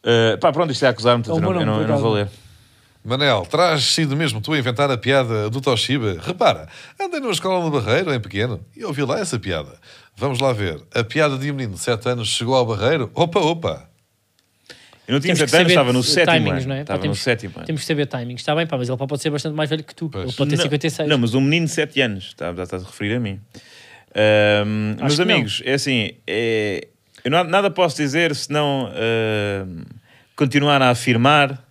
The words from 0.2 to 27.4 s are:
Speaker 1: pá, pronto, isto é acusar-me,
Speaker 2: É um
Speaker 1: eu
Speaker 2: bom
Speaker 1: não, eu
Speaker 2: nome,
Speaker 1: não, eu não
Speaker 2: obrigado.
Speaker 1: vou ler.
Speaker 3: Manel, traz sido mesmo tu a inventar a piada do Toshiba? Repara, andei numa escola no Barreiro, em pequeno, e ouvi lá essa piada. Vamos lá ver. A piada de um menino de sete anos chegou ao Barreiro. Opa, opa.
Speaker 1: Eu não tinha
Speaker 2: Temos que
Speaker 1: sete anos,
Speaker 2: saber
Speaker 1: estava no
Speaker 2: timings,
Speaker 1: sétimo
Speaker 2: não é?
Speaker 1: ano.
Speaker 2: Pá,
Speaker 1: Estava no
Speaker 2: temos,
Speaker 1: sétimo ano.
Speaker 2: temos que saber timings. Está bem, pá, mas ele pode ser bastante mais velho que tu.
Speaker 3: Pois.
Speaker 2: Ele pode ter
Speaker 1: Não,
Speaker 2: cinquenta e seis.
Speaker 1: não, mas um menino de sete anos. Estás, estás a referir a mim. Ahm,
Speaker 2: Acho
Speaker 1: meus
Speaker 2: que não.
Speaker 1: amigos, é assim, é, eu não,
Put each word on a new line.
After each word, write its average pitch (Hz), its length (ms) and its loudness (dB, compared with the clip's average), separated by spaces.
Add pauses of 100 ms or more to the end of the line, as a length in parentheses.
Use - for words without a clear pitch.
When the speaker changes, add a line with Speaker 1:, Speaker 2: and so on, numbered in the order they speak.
Speaker 1:
pá, 165 140 4
pronto, 156 200 0
isto 135 140 0
é - 40 6
acusar-me, 120 380 2
Speaker 2:
É - 40 -4
um 165 60 0
Speaker 1:
eu 165 40 2
Speaker 2:
bom 165 120 2
Speaker 1:
não, 175 80 0
eu - 40 0
Speaker 2:
nome, - 0 -
Speaker 1:
não, 107 160 0
eu 107 60 0
não - 80 2
Speaker 2:
obrigado. - 60 0
Speaker 1:
vou 113 120 2
ler. 104 160 0 (760)
Speaker 3:
Manel, 120 400 2
traz 156 380 2
sido 143 320 0
mesmo 139 240 -2
tu 151 140 -4
a 156 40 2
inventar 131 320 0
a 123 80 0
piada 117 520 0
do 127 100 -4
Toshiba? 120 640 0
Repara, 151 480 0 (300)
andei 349 200 -4
numa 240 140 -4
escola 185 300 -2
no 160 60 0
Barreiro, 143 440 0
em 120 60 -2
pequeno, 101 460 -4 (120)
e 233 80 -12
ouvi 147 180 -4
lá 135 160 -2
essa 180 180 -4
piada. 82 400 -6 (380)
Vamos 123 240 -4
lá 131 140 0
ver. 90 260 -6 (160)
A 120 80 0
piada 143 340 -2
de 143 140 -6
um - 40 -6
menino 120 180 -8
de 85 80 -12
sete 117 260 -4
anos 120 220 -4
chegou 120 260 -2
ao 123 100 2
Barreiro. 113 480 -2
Opa, 165 280 0
opa. 151 480 -4 (1160)
Speaker 1:
Eu 123 100 -6
não 143 40 0
tinha 175 160 -2
Speaker 2:
Temos 147 160 2
que 156 60 6
Speaker 1:
sete - 60 8
anos, 175 100 4
Speaker 2:
saber 160 80 6
Speaker 1:
estava 123 100 2
no 127 100 2
Speaker 2:
timings, - 120 0
Speaker 1:
sétimo 165 320 4
Speaker 2:
não 151 80 0
é? - 60 -2
Speaker 1:
ano. - 80 -4
Speaker 2:
Pá, 135 140 -6
Speaker 1:
Estava 101 160 -6
no 92 60 -4
Speaker 2:
temos, 98 160 -2
Speaker 1:
sétimo 110 380 -2
ano. 50 80 -14
Speaker 2:
temos 160 160 -4
que - 60 -10
saber 147 180 0
timings. 123 360 -8
Está 151 140 -2
bem, 170 100 0
pá, 147 120 -4
mas 123 100 -2
ele 127 100 -4
pode 135 240 -6
ser 156 100 -2
bastante 147 220 -4
mais 151 160 -2
velho 156 140 -2
que - 100 -20
tu. 165 160 -8
Speaker 3:
Pois. 98 140 -6
Speaker 2:
Ele 123 100 -6
pode 147 180 -2
ter 147 40 2
Speaker 1:
Não, 170 80 2
Speaker 2:
cinquenta 147 240 0
e - 20 2
seis. 151 200 -2
Speaker 1:
não, 147 80 4
mas 117 160 2
um 131 80 4
menino 160 240 2
de 151 80 -4
sete 151 260 -2
anos. 101 280 -2
Estás, 87 300 -10
estás 90 260 -8
a - 20 -12
referir 104 300 -4
a 123 40 -2
mim. 98 180 -4 (800)
Ahm, 107 800 4
Speaker 2:
Acho 107 100 -6
Speaker 1:
meus 147 120 2
Speaker 2:
que 175 100 2
não. 196 100 2
Speaker 1:
amigos, 110 300 -2
é 127 80 0
assim, 127 380 0 (140)
é, 107 600 -2 (380)
eu 131 60 0
não, 175 120 4